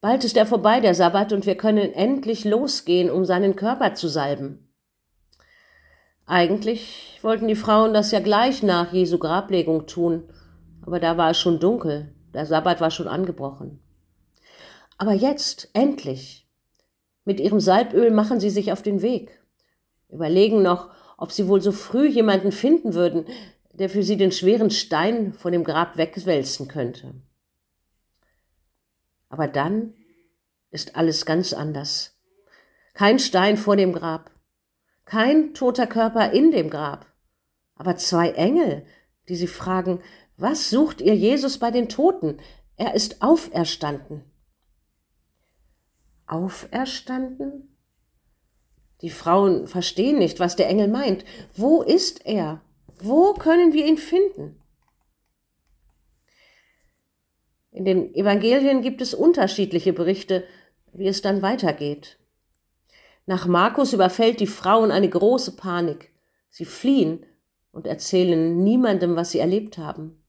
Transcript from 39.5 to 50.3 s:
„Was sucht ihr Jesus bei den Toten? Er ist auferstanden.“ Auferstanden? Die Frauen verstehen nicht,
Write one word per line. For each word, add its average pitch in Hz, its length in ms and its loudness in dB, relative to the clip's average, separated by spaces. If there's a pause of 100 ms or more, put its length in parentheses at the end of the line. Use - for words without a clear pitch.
„Was 285 320 -4
sucht 294 320 0
ihr 190 140 4
Jesus 262 440 0
bei 240 120 -2
den 233 180 0
Toten? 285 500 0 (380)
Er - 180 -4
ist - 280 -4
auferstanden.“ 156 1040 -2 (2000)
Auferstanden? 262 1500 -8 (1200)
Die 165 100 -10
Frauen 180 560 2
verstehen 220 520 -2
nicht, 175 220 0